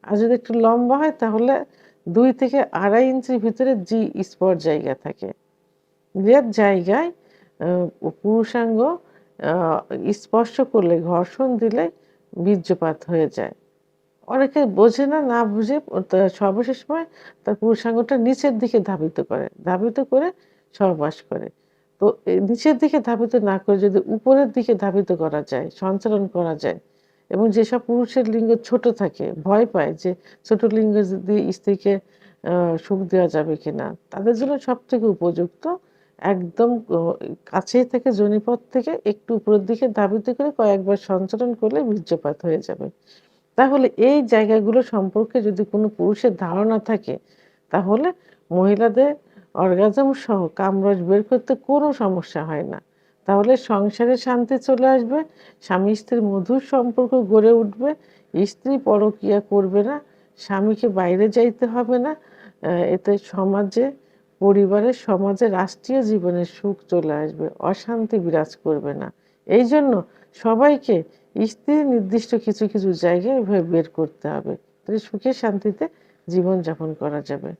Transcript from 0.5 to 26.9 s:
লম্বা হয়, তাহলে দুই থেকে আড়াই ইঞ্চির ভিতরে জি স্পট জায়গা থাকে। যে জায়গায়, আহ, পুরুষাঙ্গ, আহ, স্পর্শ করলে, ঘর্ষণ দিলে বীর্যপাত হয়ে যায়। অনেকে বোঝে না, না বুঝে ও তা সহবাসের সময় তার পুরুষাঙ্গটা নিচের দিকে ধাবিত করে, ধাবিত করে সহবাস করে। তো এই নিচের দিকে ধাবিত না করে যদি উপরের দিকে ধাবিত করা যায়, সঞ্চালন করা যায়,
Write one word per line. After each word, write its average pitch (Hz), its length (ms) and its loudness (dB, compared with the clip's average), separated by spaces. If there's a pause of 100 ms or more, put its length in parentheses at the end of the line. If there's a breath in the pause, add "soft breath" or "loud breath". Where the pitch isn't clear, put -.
লম্বা 240 440 2
হয়, 311 140 0
তাহলে 233 420 0 (540 soft breath)
দুই 220 260 4
থেকে 254 260 0 (240)
আড়াই 214 260 4
ইঞ্চির 254 360 -2
ভিতরে 254 260 0 (180)
জি 226 100 0 (240)
স্পট 185 320 0 (120)
জায়গা 151 260 -2 (100)
থাকে। 98 260 -10 (960)
যে 233 100 6 (260)
জায়গায়, 202 480 2
আহ, - 1000 -6 (120)
পুরুষাঙ্গ, 226 640 0
আহ, 170 960 -4 (400)
স্পর্শ 226 360 -2 (180)
করলে, 175 280 4
ঘর্ষণ 180 560 -2
দিলে 226 280 0 (480 soft breath)
বীর্যপাত 175 640 0 (100)
হয়ে 165 220 2
যায়। - 240 -6 (760)
অনেকে 269 380 0
বোঝে 226 420 4
না, 302 140 -2
না 240 240 -2
বুঝে 214 320 -2 (100)
ও - 140 -6
তা 190 160 -2 (120)
সহবাসের 214 520 -2
সময় 330 240 -6 (360 loud breath)
তার 208 140 -2
পুরুষাঙ্গটা 226 640 0
নিচের 254 420 0
দিকে 233 200 0
ধাবিত 165 420 -4
করে, 135 240 -4 (200)
ধাবিত 196 340 -2
করে 269 280 0 (480 soft breath)
সহবাস 156 460 -2
করে। - 260 -10 (540)
তো 202 40 2 (200)
এই 185 140 0
নিচের 233 380 0
দিকে 302 220 0
ধাবিত 233 340 -4 (160)
না 190 100 0
করে 202 180 0
যদি 196 220 2 (160)
উপরের 269 360 4
দিকে 240 240 0
ধাবিত 196 360 -2
করা 156 300 -2 (100)
যায়, 135 160 -4 (120)
সঞ্চালন 196 480 -2
করা 175 280 -2
যায়, 120 240 -6 (520)